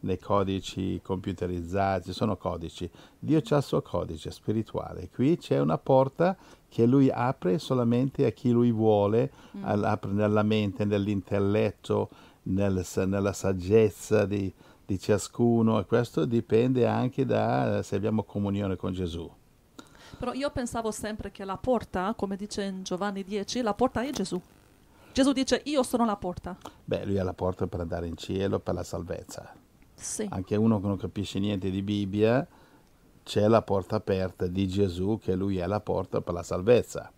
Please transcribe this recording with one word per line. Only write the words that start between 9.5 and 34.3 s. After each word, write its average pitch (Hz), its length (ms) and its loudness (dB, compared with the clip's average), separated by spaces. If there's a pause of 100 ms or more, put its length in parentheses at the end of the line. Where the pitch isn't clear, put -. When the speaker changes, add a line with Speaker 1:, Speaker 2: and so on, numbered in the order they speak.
Speaker 2:
Mm. 196 80 -10
Speaker 1:
al-, 104 180 0
apre 107 280 -2
nella 104 320 2
mente, 107 420 0
nell'intelletto, 101 1200 0 (340)
nel 95 420 0
sa-, 95 200 -2
nella 98 280 0
saggezza 101 920 2
di, 98 260 -2 (340)
di 95 140 -4
ciascuno, 113 800 2
e 95 60 -4
questo 120 400 0
dipende 117 640 2
anche 120 380 0
da, 113 540 0
eh, 101 40 -4
se - 120 -6
abbiamo 107 280 0
comunione 101 540 -2
con 95 160 -6
Gesù. 85 360 -6 (880)
Speaker 2:
Però 240 160 -6
io 277 160 -4
pensavo 240 420 -6
sempre 214 400 -8
che 196 140 -12
la 196 120 -6
porta, 214 580 0
come 196 200 -4
dice 202 280 -6
in 190 200 -6
Giovanni 196 400 -4
dieci, 202 380 -4
la 208 120 0
porta 240 280 0
è 269 80 -4
Gesù. 220 320 -2 (720)
Gesù 269 180 6
dice: 262 340 0
"Io 285 180 2
sono 240 220 2
la 208 120 2
porta." 180 400 -8 (260)
Speaker 1:
Beh, 98 220 -2
lui 98 100 0
è 95 80 2
la 92 100 -2
porta 92 340 -2
per 90 140 -6
andare 85 260 -4
in 82 100 -8
cielo, 98 420 -2
per - 140 -4
la 87 100 -4
salvezza. - 680 -10 (400)
Speaker 2:
Sì. - 380 -8
Speaker 1:
Anche 98 240 -4
uno 110 260 2
che 101 60 -4
non 101 100 -2
capisce 95 420 -6
niente 98 300 -2
di 98 120 -4
Bibbia, 104 640 0 (800)
c'è 104 240 2
la 113 140 6
porta 98 360 -2
aperta 95 500 -2